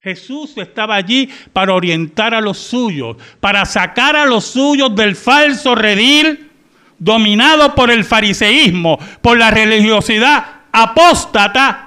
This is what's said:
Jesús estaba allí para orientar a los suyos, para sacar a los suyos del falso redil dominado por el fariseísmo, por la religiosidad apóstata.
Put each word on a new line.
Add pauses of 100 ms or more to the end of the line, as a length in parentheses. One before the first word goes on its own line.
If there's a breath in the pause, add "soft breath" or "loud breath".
Jesús
estaba
allí (240 loud breath)
para
orientar
a
los
suyos, (240 loud breath)
para
sacar
a
los
suyos
del
falso
redil (480 soft breath)
dominado
por
el
fariseísmo, (220 loud breath)
por
la
religiosidad (100)
apóstata.